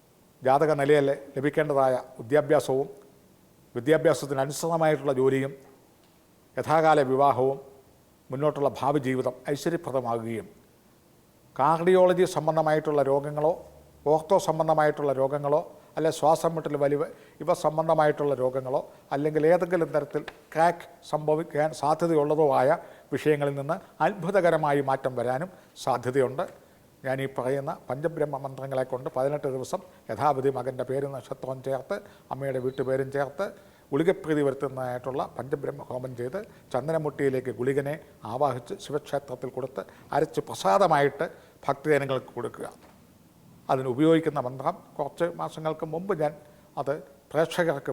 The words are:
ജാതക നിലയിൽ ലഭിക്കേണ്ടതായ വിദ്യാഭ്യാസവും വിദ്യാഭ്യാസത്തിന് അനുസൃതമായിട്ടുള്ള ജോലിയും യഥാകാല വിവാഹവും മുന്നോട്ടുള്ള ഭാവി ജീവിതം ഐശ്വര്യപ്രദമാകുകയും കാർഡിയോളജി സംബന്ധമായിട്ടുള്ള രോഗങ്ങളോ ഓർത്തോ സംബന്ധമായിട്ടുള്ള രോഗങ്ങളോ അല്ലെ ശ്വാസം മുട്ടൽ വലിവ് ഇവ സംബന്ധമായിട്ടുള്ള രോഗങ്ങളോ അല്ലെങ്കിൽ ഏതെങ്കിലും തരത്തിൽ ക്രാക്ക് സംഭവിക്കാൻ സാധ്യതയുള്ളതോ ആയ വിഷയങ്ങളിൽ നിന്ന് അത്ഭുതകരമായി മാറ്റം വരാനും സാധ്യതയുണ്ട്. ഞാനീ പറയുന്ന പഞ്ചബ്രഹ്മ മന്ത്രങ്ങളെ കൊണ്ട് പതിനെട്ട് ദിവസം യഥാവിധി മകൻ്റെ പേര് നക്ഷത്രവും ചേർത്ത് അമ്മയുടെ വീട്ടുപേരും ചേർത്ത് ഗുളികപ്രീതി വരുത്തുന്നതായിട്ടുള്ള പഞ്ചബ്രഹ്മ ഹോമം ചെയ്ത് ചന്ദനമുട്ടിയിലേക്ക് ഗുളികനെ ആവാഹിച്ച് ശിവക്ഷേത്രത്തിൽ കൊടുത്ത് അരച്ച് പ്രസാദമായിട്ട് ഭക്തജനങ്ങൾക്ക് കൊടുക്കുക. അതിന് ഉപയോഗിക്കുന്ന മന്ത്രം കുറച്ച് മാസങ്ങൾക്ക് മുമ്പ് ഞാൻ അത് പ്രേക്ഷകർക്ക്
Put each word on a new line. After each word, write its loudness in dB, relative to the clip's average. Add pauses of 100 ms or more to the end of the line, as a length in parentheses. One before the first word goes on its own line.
(460)
ജാതക 4 (100)
നിലയിൽ 6 (280)
ലഭിക്കേണ്ടതായ 2 (240)
വിദ്യാഭ്യാസവും 2 (880)
വിദ്യാഭ്യാസത്തിന് 2
അനുസൃതമായിട്ടുള്ള 0
ജോലിയും 2 (1040)
യഥാകാല 4 (120)
വിവാഹവും 4 (760)
മുന്നോട്ടുള്ള 0 (100)
ഭാവി 0
ജീവിതം -2 (180)
ഐശ്വര്യപ്രദമാകുകയും -4 (1120)
കാർഡിയോളജി 6 (100)
സംബന്ധമായിട്ടുള്ള 2
രോഗങ്ങളോ 0 (580)
ഓർത്തോ 4 (100)
സംബന്ധമായിട്ടുള്ള 2 (100)
രോഗങ്ങളോ 0 (360)
അല്ലെ 0
ശ്വാസം 2
മുട്ടൽ -4
വലിവ് 2 (360)
ഇവ 2 (100)
സംബന്ധമായിട്ടുള്ള 2
രോഗങ്ങളോ -2 (320)
അല്ലെങ്കിൽ 0 (100)
ഏതെങ്കിലും 0
തരത്തിൽ -2 (320)
ക്രാക്ക് 2 (240)
സംഭവിക്കാൻ 0 (120)
സാധ്യതയുള്ളതോ 2 (140)
ആയ 4 (360)
വിഷയങ്ങളിൽ 0
നിന്ന് -4 (300)
അത്ഭുതകരമായി 2
മാറ്റം -2
വരാനും -4 (340)
സാധ്യതയുണ്ട്. 0 (600)
ഞാനീ -4 (120)
പറയുന്ന -4 (180)
പഞ്ചബ്രഹ്മ -2
മന്ത്രങ്ങളെ -4
കൊണ്ട് -6 (100)
പതിനെട്ട് -2
ദിവസം -6 (300)
യഥാവിധി 2
മകൻ്റെ -4
പേര് -4
നക്ഷത്രവും -10
ചേർത്ത് -6 (360)
അമ്മയുടെ -4
വീട്ടുപേരും 0
ചേർത്ത് -2 (460)
ഗുളികപ്രീതി 2
വരുത്തുന്നതായിട്ടുള്ള -4 (160)
പഞ്ചബ്രഹ്മ -6
ഹോമം -8
ചെയ്ത് -6 (340)
ചന്ദനമുട്ടിയിലേക്ക് -2
ഗുളികനെ 0 (360)
ആവാഹിച്ച് 0 (120)
ശിവക്ഷേത്രത്തിൽ -6
കൊടുത്ത് -6 (340)
അരച്ച് 0
പ്രസാദമായിട്ട് 2 (400)
ഭക്തജനങ്ങൾക്ക് 0
കൊടുക്കുക. -8 (1040)
അതിന് 0
ഉപയോഗിക്കുന്ന 4
മന്ത്രം -4 (220)
കുറച്ച് -4 (140)
മാസങ്ങൾക്ക് -6
മുമ്പ് -4
ഞാൻ 0 (500)
അത് -2 (380)
പ്രേക്ഷകർക്ക് 0